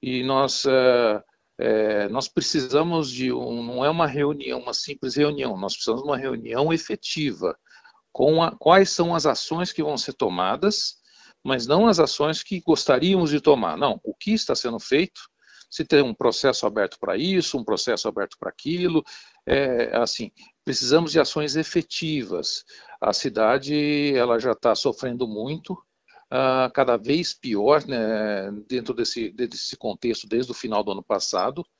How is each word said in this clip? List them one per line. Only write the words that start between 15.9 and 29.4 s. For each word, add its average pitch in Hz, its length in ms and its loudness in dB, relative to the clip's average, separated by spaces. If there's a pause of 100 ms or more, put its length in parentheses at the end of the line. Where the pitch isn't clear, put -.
um 120 120 0
processo - 520 0
aberto 104 340 -2
para 90 160 -2
isso, 165 420 0
um 113 60 -6
processo 107 420 -2
aberto 101 320 -4
para - 100 -8
aquilo, 165 540 -2 (420)
é, 131 520 0
assim, 120 340 -2 (340)
precisamos 143 460 2
de 156 80 4
ações 147 380 0
efetivas. 151 1080 -4 (360)
A - 120 0
cidade, 139 1000 0
ela 120 240 2
já 117 160 0
tá 117 200 2
sofrendo 123 520 -2
muito, 135 500 -8 (540)
ah, 131 420 2
cada 127 240 2
vez 139 380 -2
pior, 123 520 2
né, 107 640 -4 (160)
dentro 120 280 -4
desse, 113 380 -4
desse 120 440 -8